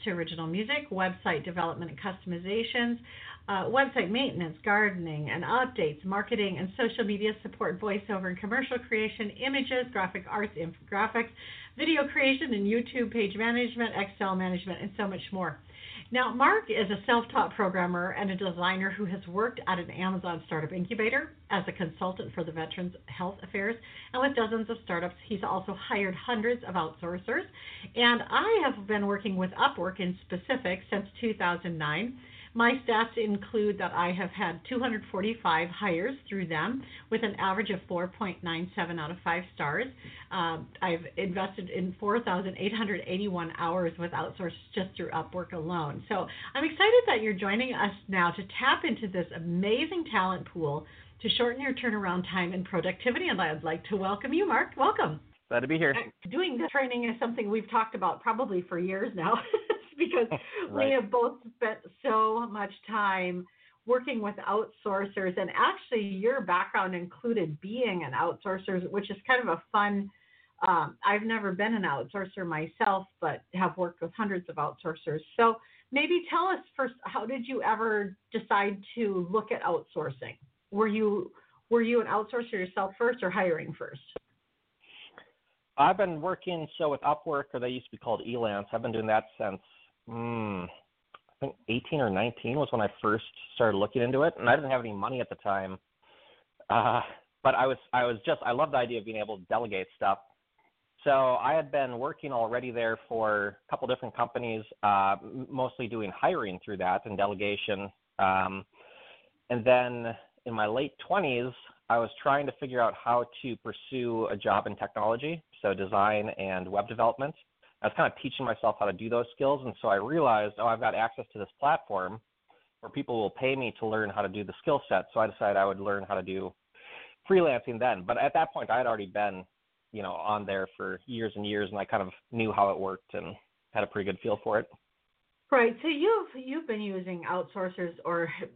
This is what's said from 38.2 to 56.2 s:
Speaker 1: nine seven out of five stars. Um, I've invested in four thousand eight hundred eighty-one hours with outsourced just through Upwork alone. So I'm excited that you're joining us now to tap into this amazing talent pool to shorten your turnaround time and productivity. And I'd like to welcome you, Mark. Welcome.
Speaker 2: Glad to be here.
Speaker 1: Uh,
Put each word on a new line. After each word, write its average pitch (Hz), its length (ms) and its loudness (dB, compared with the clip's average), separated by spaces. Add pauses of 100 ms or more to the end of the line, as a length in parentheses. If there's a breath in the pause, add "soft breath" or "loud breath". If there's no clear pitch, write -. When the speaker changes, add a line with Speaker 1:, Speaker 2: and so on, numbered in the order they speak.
Speaker 1:
nine 170 320 -4
seven 170 240 -4
out 151 100 -6
of 180 140 -8
five 175 200 0 (120)
stars. 165 320 -2 (440 loud breath)
Um, 165 360 -2 (140)
I've 170 240 -2 (100)
invested 185 540 -4
in 185 280 -4
four 214 220 2
thousand 185 380 -2
eight 202 160 -2
hundred 208 340 -2
eighty-one 180 500 -2
hours 170 400 0
with 170 140 -6
outsourced 160 400 -6 (240)
just 185 220 -2
through 175 140 -6
Upwork 170 420 -6
alone. 160 560 -4
So 202 180 0 (260 loud breath)
I'm 277 120 0
excited 427 420 8
that 247 140 4
you're 214 120 0
joining 208 400 0
us 202 200 0 (160)
now 175 220 4
to 196 100 -8 (180)
tap 277 240 4
into 233 240 -2
this 180 260 -2
amazing 214 800 0
talent 185 400 0
pool 151 340 -2 (360 loud breath)
to 220 160 -2
shorten 240 240 2
your 269 120 -2
turnaround 196 500 -2
time 180 280 -2
and 185 140 -4
productivity. 196 640 -2
And 190 120 0
I'd 151 220 -2
like 165 220 -4
to - 100 -2
welcome 202 380 -2
you, 381 120 4
Mark. 285 300 2
Welcome. 269 460 2 (280)
Speaker 2:
Glad 120 120 2
to 131 60 -4
be 156 100 2
here. 147 180 4
Speaker 1:
Uh, - 340 -6